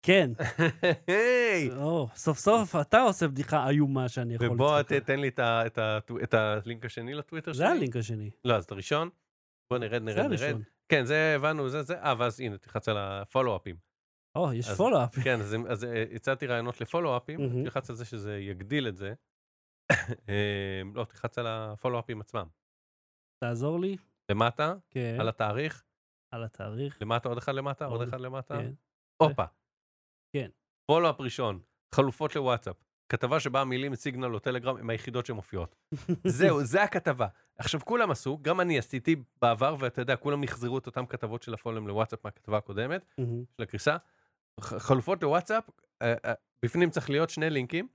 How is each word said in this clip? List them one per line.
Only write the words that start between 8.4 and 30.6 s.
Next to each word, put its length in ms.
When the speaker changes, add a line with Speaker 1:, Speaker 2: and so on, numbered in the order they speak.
Speaker 2:
לא, 120
אז 80
את 80
הראשון. 360
בוא 80
נרד, 140
Speaker 1:
זה 80
Speaker 2:
נרד, 180
נרד. 80
Speaker 1:
הראשון. 360
Speaker 2:
כן, 160
זה 320
הבנו, 320
זה, 140
זה. 200
אה, 160
ואז 220
הנה, 180
תלחץ 300
על 100
הפולו-אפים. 800
Speaker 1:
או, 160
יש 160
Speaker 2:
אז 80
Speaker 1:
פולו-אפ. 480
Speaker 2:
כן, 160
אז, 160
אז, 160
אה, 200
הצעתי 320
רעיונות 340
לפולו-אפים, 600
Speaker 1:
מהמם. 240
Speaker 2:
תלחץ 260
על 60
זה 80
שזה 340
יגדיל 500
את 80
זה. 180
<coughs> 0
אמ, 680
לא, 100
תלחץ 340
על 100
הפולו-אפים 720
עצמם. 260
Speaker 1:
תעזור 360
לי. 160
Speaker 2:
למטה, 440
Speaker 1:
כן. 300
Speaker 2:
על 80
התאריך. 560
Speaker 1:
על 100
התאריך. 580
Speaker 2:
למטה, 260
עוד 100
אחד 160
למטה, 320
עוד 140
Speaker 1:
עוד 80
Speaker 2:
אחד 120
למטה. 380
Speaker 1:
כן. 120
Speaker 2:
הופה. 220
Speaker 1:
כן. 120